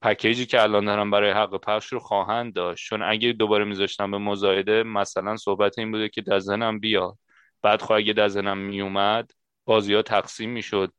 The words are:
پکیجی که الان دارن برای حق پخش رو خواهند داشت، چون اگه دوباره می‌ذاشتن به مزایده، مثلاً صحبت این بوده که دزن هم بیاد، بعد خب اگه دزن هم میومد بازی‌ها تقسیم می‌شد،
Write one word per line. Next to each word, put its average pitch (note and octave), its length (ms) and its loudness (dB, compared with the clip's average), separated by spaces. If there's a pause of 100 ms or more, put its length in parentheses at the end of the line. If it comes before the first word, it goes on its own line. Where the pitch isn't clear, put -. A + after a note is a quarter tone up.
پکیجی A#2 440 0
که A#2+ 160 4
الان G#2 240 4
دارن G#2 260 0
برای G2+ 200 4
حق G2 280 0
پخش G#2+ 280 -4
رو B2 120 -8
خواهند G#2+ 540 -2
داشت، F2 360 -4
چون G#2+ 120 -4
اگه A2 300 0
دوباره G#2+ 340 2
می‌ذاشتن G2 460 -4
به G2+ 60 -2
مزایده، G2+ 680 0
مثلاً G#2 540 -4
صحبت G2+ 420 -2
این A2 120 -6
بوده G#2+ 180 -2
که A#2 120 -8
دزن G2+ 400 -2
هم A2 180 -2
بیاد، G2+ 380 -2 (440)
بعد G#2 200 4
خب - 100 -2
اگه G#2+ 220 2
دزن G2+ 340 2
هم G2 100 -2
میومد G2 720 -2 (340)
بازی‌ها G#2+ 360 4
تقسیم A2 480 -2
می‌شد، G#2 500 -2